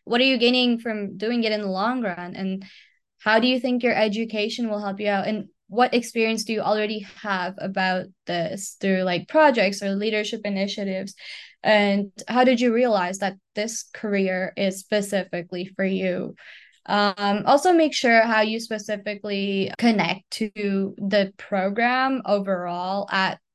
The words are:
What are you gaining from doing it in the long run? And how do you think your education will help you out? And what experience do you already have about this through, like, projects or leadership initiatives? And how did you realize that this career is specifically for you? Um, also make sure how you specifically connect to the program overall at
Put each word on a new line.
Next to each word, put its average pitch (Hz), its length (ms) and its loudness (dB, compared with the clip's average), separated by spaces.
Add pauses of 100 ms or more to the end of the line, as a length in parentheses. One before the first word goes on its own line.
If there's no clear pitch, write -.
What 240 180 0
are 262 40 4
you 269 120 4
gaining 240 440 2
from 208 360 -6
doing 226 280 -2
it 220 80 0
in 214 80 -2
the 202 100 -4
long 226 320 -2
run? 175 320 -8
And 190 320 -6 (540)
how 220 180 4
do 233 80 4
you 254 140 2
think 247 240 -2
your 240 100 4
education 220 760 0
will 208 120 -4
help 196 180 -6
you 208 80 -4
out? 196 220 0
And 214 220 -6 (180)
what 240 260 2
experience 226 480 0
do 226 100 -4
you 214 100 -2
already 214 440 -2 (160)
have 190 360 -4
about 185 480 -2 (200)
this 175 540 -4
through, 190 220 2
like, 180 260 -2
projects 233 520 4
or 196 140 -2
leadership 214 500 -2
initiatives? 196 720 -4 (480)
And 202 480 4 (160)
how 240 160 2
did 247 180 4
you 240 140 2
realize 202 440 2
that 190 180 -4 (180)
this 226 300 -6 (100)
career 190 640 -2
is 190 240 -2
specifically 185 960 -4
for 196 80 -2
you? 185 500 -2 (520)
Um, 202 600 0
also 285 260 6
make 320 220 4
sure 233 280 4
how 226 180 4
you 220 180 0
specifically 202 1200 -4
connect 196 520 2
to 196 680 -2
the 202 380 0
program 240 880 0
overall 190 880 -2
at 190 260 0 (160)